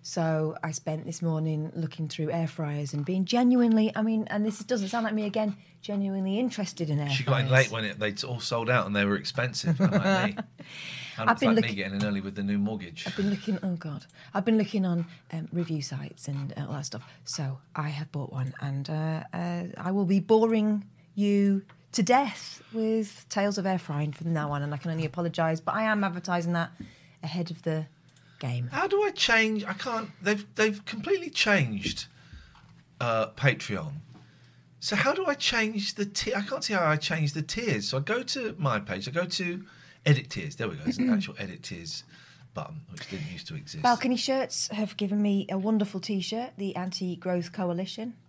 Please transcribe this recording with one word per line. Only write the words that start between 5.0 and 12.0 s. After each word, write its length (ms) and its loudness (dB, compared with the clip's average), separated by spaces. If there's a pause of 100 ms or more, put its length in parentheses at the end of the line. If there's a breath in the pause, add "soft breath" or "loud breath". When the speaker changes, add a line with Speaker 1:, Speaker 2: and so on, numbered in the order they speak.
Speaker 1:
like 100 0
me 120 0
again, 320 0 (240 loud breath)
genuinely 580 0
interested 500 -2
in 100 2
air 100 -2
Speaker 2:
She 160 0
got 160 4
in 60 2
Speaker 1:
fryers. 180 8
Speaker 2:
late 60 -6
when 120 -2
it, 160 -4
they 140 0
t-all 260 -6
sold 300 0
out 180 4
and 80 -2
they 100 4
were 120 4
expensive, 640 -2
unlike 580 4
me. 60 -8
Speaker 1:
<laughs> 760 -14
Speaker 2:
And 120 2
Speaker 1:
I've 40 6
Speaker 2:
it's 80 2
Speaker 1:
been 80 6
Speaker 2:
like 80 6
Speaker 1:
look- 140 4
Speaker 2:
me 40 -4
getting 240 -2
in 60 0